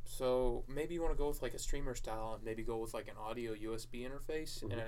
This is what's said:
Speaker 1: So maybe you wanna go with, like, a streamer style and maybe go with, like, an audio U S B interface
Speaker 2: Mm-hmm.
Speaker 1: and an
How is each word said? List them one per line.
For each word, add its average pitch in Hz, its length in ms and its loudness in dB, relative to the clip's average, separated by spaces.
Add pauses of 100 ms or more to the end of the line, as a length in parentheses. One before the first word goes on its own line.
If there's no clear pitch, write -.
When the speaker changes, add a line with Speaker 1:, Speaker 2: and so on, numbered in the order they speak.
Speaker 1:
So 127 640 4
maybe 151 280 -2
you 165 60 0
wanna 156 140 4
go 147 140 4
with, 143 120 0
like, 120 120 -2
a - 60 -6
streamer 139 360 2
style 110 380 -2
and 110 100 -6
maybe 113 200 -2
go 113 140 0
with, 110 160 -2
like, 110 140 -4
an 104 100 -10
audio 113 360 -2
U 110 220 -2
S 107 100 -4
B 120 140 -6
interface 156 600 -4
Speaker 2:
Mm-hmm. 107 120 -2
Speaker 1:
and 117 100 -2
an 110 60 -2